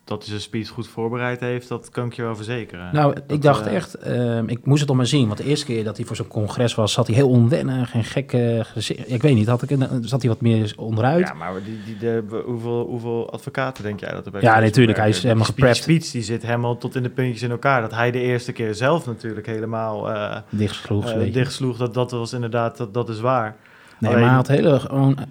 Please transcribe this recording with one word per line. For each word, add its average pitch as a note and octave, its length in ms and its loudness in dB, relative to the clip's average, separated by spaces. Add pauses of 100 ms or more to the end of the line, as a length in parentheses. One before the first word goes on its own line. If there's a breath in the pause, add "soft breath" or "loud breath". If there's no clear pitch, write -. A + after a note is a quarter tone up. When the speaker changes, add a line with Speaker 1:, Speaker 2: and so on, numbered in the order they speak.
Speaker 1:
dat G#2 160 -6
hij - 100 -16
zijn G#2+ 120 -8
speech A2 280 -6
goed - 180 -10
voorbereid B2 520 -4
heeft, B2 280 -4
dat - 220 -10
kan B2 160 -6
ik A2+ 80 -6
je - 80 -10
wel A2+ 140 -4
verzekeren. G#2 580 -10
Speaker 2:
Nou, D3 200 4
Speaker 1:
Dat, - 140 -10
Speaker 2:
ik D3 140 -2
dacht C3 260 4
Speaker 1:
eh, G3+ 80 -2
Speaker 2:
echt, E3+ 180 -6
ehm, A#2 540 -2
ik B2 180 -6
moest C#3 140 4
het C#3+ 80 0
toch C3 100 2
maar B2+ 80 2
zien, C3 220 2
want G#2 100 -2
de - 80 -8
eerste D3 200 -2
keer A2+ 180 -2
dat G#2 140 -6
hij A#2 80 -8
voor - 100 -8
zo'n - 120 -8
congres A2+ 480 -2
was, G#2+ 180 2
zat A#2+ 140 2
hij A2 80 0
heel C3+ 140 6
onwennig B2+ 640 4
en B2 100 0
gek, - 300 -4
eh, A#2 300 2
gezicht. - 480 -8
Ik A#2 100 -2
weet C3+ 140 6
niet, G#2+ 120 4
had A#2+ 140 2
ik C3+ 80 -6
een, C3 180 2 (200)
zat B2 140 -2
hij B2 100 2
wat A2 100 -2
meer A2+ 360 2
onderuit? A#2 500 2
Speaker 1:
Ja, C2+ 60 -8
maar E2+ 200 -8 (100)
die, A2 220 -10
die, G#2+ 120 -10
de, A2+ 480 -2
hoeveel, A#2+ 400 -2
hoeveel A#2 460 -4
advocaten C3 520 -6
denk G#2 160 -4
jij E2+ 120 -8
dat F2+ 140 -8
er F#2+ 60 -10
bij G2 100 -4
Speaker 2:
Ja, A#2 60 6
Speaker 1:
Facebook A2 220 8
Speaker 2:
natuurlijk, A2 280 6
hij G#2+ 120 4
is G#2+ 120 2
Speaker 1:
werken? B2+ 80 2
Speaker 2:
helemaal A2+ 260 2
Speaker 1:
Die C3+ 80 2
speech, A#2+ 200 6
Speaker 2:
geprept. D#3 200 2
Speaker 1:
speech, - 80 -10
die A2+ 220 -4
zit A2+ 120 -4
helemaal A#2+ 320 0
tot B2 180 -8
in B2+ 80 0
de B2 60 -2
puntjes B2 320 -2
in A#2+ 100 -4
elkaar. B2 300 2
Dat A2 120 -4
hij A#2+ 180 2
de B2 80 -2
eerste B2 320 0
keer A2 240 -4
zelf C#3+ 300 2
natuurlijk A2 400 -8
helemaal, A2 680 -4
eh, G#2 260 -6 (120)
Speaker 2:
Dichtsloeg, G#2 600 -2
Speaker 1:
eh, A2+ 80 -2
Speaker 2:
weet - 80 0
je. - 60 -2
Speaker 1:
dichtsloeg, B2+ 460 -2
dat, A#2+ 160 -4
dat B2 180 0
was A#2 220 -6
inderdaad, A#2 440 -2
dat, G#2+ 160 -8
dat A#2 160 -2
is G#2+ 100 -8
waar. A#2 360 0 (440 loud breath)
Speaker 2:
Nee, A2+ 120 0
Speaker 1:
Alleen A#2 120 4
Speaker 2:
maar A#2+ 60 8
hij B2+ 100 6
had B2+ 80 0
hele, C#3+ 320 4
gewoon C3+ 380 2 (140)